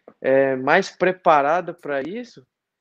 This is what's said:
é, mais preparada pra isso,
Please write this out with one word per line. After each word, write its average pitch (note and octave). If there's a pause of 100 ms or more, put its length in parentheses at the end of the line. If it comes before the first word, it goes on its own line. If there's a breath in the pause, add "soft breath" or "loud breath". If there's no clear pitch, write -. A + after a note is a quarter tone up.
(200 soft breath)
é, C3+
mais D3+
preparada E3+
pra C#3+
isso, F3 (340)